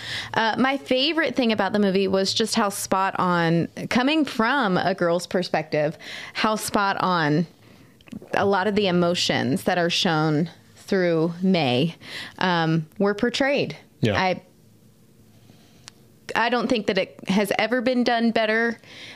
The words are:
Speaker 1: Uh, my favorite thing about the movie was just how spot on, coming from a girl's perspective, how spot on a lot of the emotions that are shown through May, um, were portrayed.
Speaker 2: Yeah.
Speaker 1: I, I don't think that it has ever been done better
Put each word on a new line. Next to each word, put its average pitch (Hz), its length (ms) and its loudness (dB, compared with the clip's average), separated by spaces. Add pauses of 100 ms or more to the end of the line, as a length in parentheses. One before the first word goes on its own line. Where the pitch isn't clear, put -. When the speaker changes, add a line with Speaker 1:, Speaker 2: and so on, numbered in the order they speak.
(340)
Speaker 1:
Uh, 220 240 0
my 262 200 0
favorite 277 560 0
thing 240 160 0
about 196 220 0
the 208 80 0
movie 196 260 2
was 190 260 0
just 220 220 -2
how 220 140 2
spot 190 500 -2
on, 170 480 2 (240)
coming 285 340 2
from 226 540 0
a 190 160 0
girl's 175 320 -2
perspective, 156 720 -2 (360)
how 220 200 0
spot 208 460 -2
on 165 460 2 (880)
a - 120 2
lot 196 200 2
of 214 80 -2
the 202 140 2
emotions 170 760 2
that 180 140 0
are 170 120 2
shown 160 580 0 (280)
through 170 560 0 (100)
May, 165 520 2 (440)
um, 165 480 0 (120)
were 202 160 2
portrayed. 240 600 0 (240)
Speaker 2:
Yeah. 104 200 2
Speaker 1:
I, 185 220 0 (1900)
I 226 140 2
don't 240 180 0
think 233 200 0
that 202 100 0
it - 200 -4 (100)
has 202 300 2
ever 220 220 0
been 247 240 0
done 233 260 2
better 226 480 0 (380)